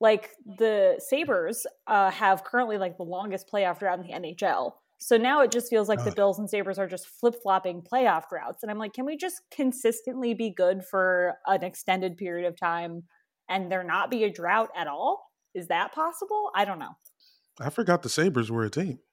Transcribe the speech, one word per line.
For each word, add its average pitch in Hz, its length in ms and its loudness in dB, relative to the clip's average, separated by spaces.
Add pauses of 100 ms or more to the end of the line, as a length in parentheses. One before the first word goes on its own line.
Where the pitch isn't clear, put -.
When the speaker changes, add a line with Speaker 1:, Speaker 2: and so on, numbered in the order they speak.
Speaker 1:
Like, 214 280 4 (160)
the 202 500 4 (100)
Sabres, 233 600 0 (200)
uh, 196 240 4
have 190 320 4
currently, 226 360 0
like, 180 180 -4
the 185 60 -8
longest 185 500 -6
playoff 185 280 0
drought 180 180 0
in 180 80 -10
the - 60 -14
N - 120 -10
H 165 180 -8
L. - 380 0 (180)
So - 200 4
now 262 240 4
it 254 80 4
just 240 200 -2
feels 214 180 2
like 208 120 2
the - 100 -2
Speaker 2:
God. 180 60 -6
Speaker 1:
Bills 202 220 4
and 208 100 -6
Sabres 196 300 -4
are 196 80 -2
just 175 200 -10
flip-flopping 190 760 0
playoff 214 480 2
droughts. - 320 -8
And 214 80 -8
I'm 208 80 -6
like, 214 160 -8
"Can 254 100 -6
we 302 120 -6
just 359 340 -8
consistently 247 840 -2
be 226 160 -4
good 185 340 2
for 180 500 2 (120)
an 185 180 2
extended 185 520 -2
period 175 320 -4
of 170 100 -8
time 170 460 -4 (440)
and 185 220 -2
there 185 140 -2
not 175 260 -2
be 226 140 0
a 208 80 2
drought 180 440 0
at 170 120 -4
all? 185 420 -4 (240)
Is 175 140 -10
that 170 260 0
possible?" 392 600 -4
I 202 100 2
don't 190 140 -6
know. - 180 -14 (640)
Speaker 2:
I 120 80 -4
forgot 175 340 2
the 120 60 -6
Sabres 127 420 2
were 117 140 0
a 107 60 -2
team. 160 300 -4 (120)